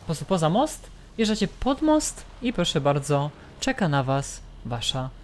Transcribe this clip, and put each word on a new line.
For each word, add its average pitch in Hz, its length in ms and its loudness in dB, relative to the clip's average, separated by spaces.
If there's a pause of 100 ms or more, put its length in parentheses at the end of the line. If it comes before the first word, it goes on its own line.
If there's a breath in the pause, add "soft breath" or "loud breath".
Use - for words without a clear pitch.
po - 60 -14
prostu 156 180 -4
poza 165 240 2
most. 254 420 0 (260 loud breath)
Wjeżdżacie 214 320 2
pod - 340 0
most 302 420 2 (180)
i 247 100 0
proszę 170 280 2
bardzo, 143 500 2 (300 loud breath)
czeka 262 280 2
na 139 140 4
was 135 380 -2 (240)
wasza 131 460 -4 (140)